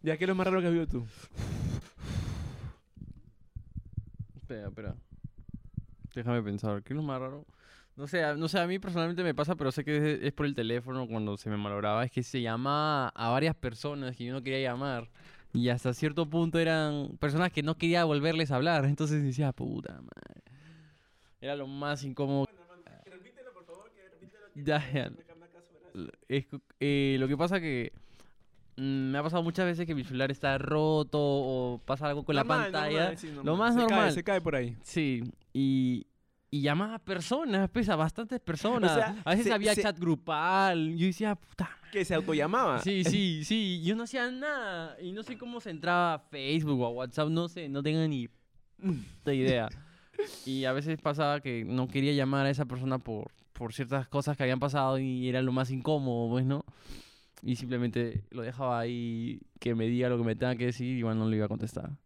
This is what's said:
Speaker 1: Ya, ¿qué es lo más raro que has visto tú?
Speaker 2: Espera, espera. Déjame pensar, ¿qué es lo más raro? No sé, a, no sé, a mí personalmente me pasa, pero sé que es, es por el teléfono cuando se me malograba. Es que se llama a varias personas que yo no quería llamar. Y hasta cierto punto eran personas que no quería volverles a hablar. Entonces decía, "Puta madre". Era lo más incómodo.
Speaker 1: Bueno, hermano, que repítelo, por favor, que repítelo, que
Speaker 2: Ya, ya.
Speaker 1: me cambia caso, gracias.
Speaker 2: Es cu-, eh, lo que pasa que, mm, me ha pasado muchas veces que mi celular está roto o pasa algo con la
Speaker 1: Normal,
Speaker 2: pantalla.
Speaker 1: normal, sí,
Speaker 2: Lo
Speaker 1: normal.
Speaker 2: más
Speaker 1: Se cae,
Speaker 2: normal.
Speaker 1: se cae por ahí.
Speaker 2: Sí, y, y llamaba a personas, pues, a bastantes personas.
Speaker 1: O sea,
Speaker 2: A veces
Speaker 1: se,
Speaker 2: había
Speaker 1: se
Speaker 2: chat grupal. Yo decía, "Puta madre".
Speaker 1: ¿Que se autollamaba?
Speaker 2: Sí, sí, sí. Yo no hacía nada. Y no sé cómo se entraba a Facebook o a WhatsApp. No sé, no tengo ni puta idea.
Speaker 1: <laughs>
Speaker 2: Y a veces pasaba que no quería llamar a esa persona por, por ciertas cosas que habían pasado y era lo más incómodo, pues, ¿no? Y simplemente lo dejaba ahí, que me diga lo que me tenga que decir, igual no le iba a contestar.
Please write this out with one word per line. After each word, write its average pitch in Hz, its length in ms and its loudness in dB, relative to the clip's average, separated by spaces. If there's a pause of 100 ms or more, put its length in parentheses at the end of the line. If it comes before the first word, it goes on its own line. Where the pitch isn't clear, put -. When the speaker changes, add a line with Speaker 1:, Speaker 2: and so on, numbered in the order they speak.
Speaker 1:
Ya, 156 140 0
¿qué 160 80 0
es - 20 2
lo 190 80 4
más 185 120 2
raro 190 140 4
que 180 60 2
has 170 60 4
visto 165 260 0
tú? 117 60 -6 (3250)
Speaker 2:
Espera, 107 320 -10
espera. 101 280 -8 (1200)
Déjame 120 260 0
pensar, 101 420 -2
¿qué - 100 -8
es 143 40 -4
lo 156 60 -4
más 139 160 -4
raro? 139 260 -10 (500)
No 143 120 -12
sé, 170 160 0
a, 147 120 2
no 160 120 -2
sé, 170 120 0
a 175 80 2
mí 185 120 -2
personalmente 175 440 -2
me 165 100 2
pasa, 151 220 0
pero 135 160 0
sé 147 120 -4
que 151 140 0
es, 151 260 2
es 143 100 0
por 147 120 -2
el 143 80 0
teléfono 123 540 -2
cuando 107 280 -2
se - 140 -8
me 107 80 -2
malograba. 104 480 0
Es 127 60 -4
que 131 120 -2
se 127 180 -4
llama 139 680 0
a 117 200 -4
varias 147 260 2
personas 131 600 -6
que 120 100 -8
yo 123 80 -6
no 135 100 -6
quería 131 180 -2 (100)
llamar. 123 380 -4 (440)
Y 120 160 2
hasta 123 240 0
cierto 151 360 0
punto 165 300 2
eran 156 600 0
personas 160 320 2
que 147 120 -2
no 160 120 0
quería 170 300 4
volverles 156 460 2
a 131 60 2
hablar. 151 280 4
Entonces 147 380 2
decía, 135 280 2
"Puta - 420 -6
madre". - 500 -20 (1000)
Era 139 140 -4
lo 139 100 -6
más 139 380 -4
incómodo. 139 420 0
Speaker 1:
Bueno, - 160 -14
hermano, - 420 -20
que 196 60 -20
repítelo, 247 440 -20
por 175 120 -20
favor, 190 260 -20
que - 180 -20
repítelo, - 440 -20
que 143 100 -12
Speaker 2:
Ya, 147 280 0
ya. 135 180 -2
Speaker 1:
me - 140 -18
cambia - 260 -20
caso, - 200 -20 (240)
gracias. 90 200 -12 (140)
Speaker 2:
Es 135 200 -2
cu-, 139 140 -12 (180)
eh, 139 400 2
lo 131 80 2
que 139 100 0
pasa 175 220 2
que, 135 340 -4 (840)
mm, 135 360 -2
me 139 60 0
ha 147 60 0
pasado 165 180 0
muchas 170 240 0
veces 175 220 -2
que 165 80 -2
mi 135 80 -2
celular 131 260 0
está 135 300 0
roto 151 600 2
o 131 640 2
pasa 139 240 -2
algo 143 160 -2
con 147 120 2
la 139 80 4
Speaker 1:
Normal, 156 280 2
Speaker 2:
pantalla. 151 280 0
Speaker 1:
normal, 165 180 0
sí, 170 100 -12
Speaker 2:
Lo 143 160 -10
Speaker 1:
normal. 156 140 2
Speaker 2:
más 226 160 4
Speaker 1:
Se 233 60 6
cae, 233 100 4
Speaker 2:
normal. 196 220 6
Speaker 1:
se 175 120 -2
cae 190 180 2
por 160 140 0
ahí. 120 280 -2
Speaker 2:
Sí, 135 400 0 (300)
y, 131 520 2 (460)
y 143 100 0
llamaba 175 340 2
a - 40 -10
personas, 196 720 0
pues, 233 200 0
a 190 60 4
bastantes 208 440 0
personas. 196 520 2
Speaker 1:
O 151 40 4
sea, 214 300 2
Speaker 2:
A 160 60 -2
veces 214 140 4
Speaker 1:
se, 220 80 4
Speaker 2:
había 208 220 4
Speaker 1:
se 208 80 0
Speaker 2:
chat 202 160 0
grupal. 165 960 2
Yo 165 100 4
decía, 208 280 0
"Puta - 300 -6
madre". - 120 -14 (140)
Speaker 1:
¿Que 196 140 0
se 180 100 0
autollamaba? 160 640 2
Speaker 2:
Sí, 190 240 2
sí, 165 420 2
sí. 196 380 0
Yo 190 120 2
no 233 80 -4
hacía 247 280 -2
nada. 214 720 -6
Y 180 120 -8
no 214 100 -8
sé 240 140 -10
cómo 240 240 -10
se 214 80 -10
entraba 175 460 2
a 143 40 -6
Facebook 147 600 0
o 123 40 2
a 117 40 0
WhatsApp. 127 400 -2
No 165 180 2
sé, 170 220 -8
no 139 140 -2
tengo 156 240 2
ni 131 200 0 (500)
puta 143 560 -2
idea. 127 400 4
Speaker 1:
<laughs> - 60 -16 (680)
Speaker 2:
Y 131 200 -2
a 131 80 2
veces 151 260 -2
pasaba 147 420 0
que 120 220 -2
no 127 240 0
quería 139 240 2
llamar 139 360 4
a - 20 4
esa 139 160 0
persona 127 320 -4
por, 110 320 -6 (240)
por 117 200 -6
ciertas 131 340 -2
cosas 143 280 0
que 143 80 -4
habían 127 160 2
pasado 135 380 2
y 127 320 0
era 127 140 2
lo 127 80 2
más 127 180 2
incómodo, 127 600 0
pues, 127 140 4
¿no? 139 200 0 (800)
Y 120 120 0
simplemente 120 760 -2
lo 123 100 -8
dejaba 120 380 -2
ahí, 117 600 -4 (200)
que 120 160 0
me 113 120 2
diga 123 220 2
lo 123 80 2
que 120 60 2
me 110 120 2
tenga 123 200 0
que 120 100 -2
decir, 123 320 -2
igual 113 220 2
no 110 100 2
le 110 80 4
iba 107 80 2
a 101 40 -2
contestar. 113 420 -4 (140)